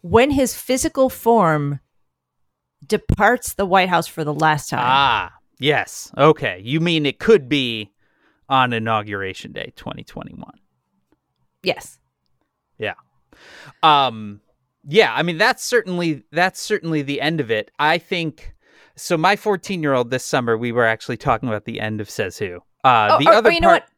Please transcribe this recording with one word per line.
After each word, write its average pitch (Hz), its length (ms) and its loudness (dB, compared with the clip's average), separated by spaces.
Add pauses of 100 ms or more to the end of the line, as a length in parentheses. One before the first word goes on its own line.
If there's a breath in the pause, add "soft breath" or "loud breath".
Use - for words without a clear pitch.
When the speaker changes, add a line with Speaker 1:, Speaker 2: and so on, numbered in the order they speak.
Speaker 1:
when 226 300 4
his 269 240 0
physical 262 560 0
form 156 680 0 (1040)
departs - 680 0
the 196 120 -4
White 185 220 2
House 170 180 4
for - 180 -8
the 147 100 -4
last 151 360 0
time. 123 120 -2
Speaker 2:
Ah, 123 500 2 (260)
yes. 131 580 -2
Okay. 131 480 2
You 143 160 -4
mean 165 240 -2
it 139 140 -4
could 180 300 4
be 120 440 -4 (560)
on 127 240 2
Inauguration 104 800 -4
Day, - 240 -12
twenty - 280 -14
twenty-one? - 540 -18 (1040)
Speaker 1:
Yes. - 360 -6 (800)
Speaker 2:
Yeah. 101 160 -8 (880 loud breath)
Um, 117 580 0 (440)
yeah, 147 300 4
I 139 80 0
mean, 170 160 -2
that's 220 260 0
certainly, 175 580 -2 (100)
that's 175 280 -2
certainly 165 420 -4
the 139 180 -6
end 160 200 -2
of 113 100 -4
it. 110 280 -2
I 156 200 2
think, 165 560 -8 (420 soft breath)
so - 220 -4
my 190 180 2
fourteen-year-old 151 760 -2
this 127 140 -4
summer, 120 320 0
we 120 160 -4
were 120 140 2
actually 113 320 -4
talking 123 300 -2
about 107 180 -6
the 117 140 -10
end 107 200 -6
of 101 80 -10
Says 98 300 -8
Who. 90 240 -8 (220)
Uh, 113 280 6
Speaker 1:
Oh, - 60 4
Speaker 2:
the - 100 4
Speaker 1:
or, 330 60 8
Speaker 2:
other 226 160 4
Speaker 1:
or - 20 0
you 339 80 0
know 339 80 4
Speaker 2:
part - 140 4 (160)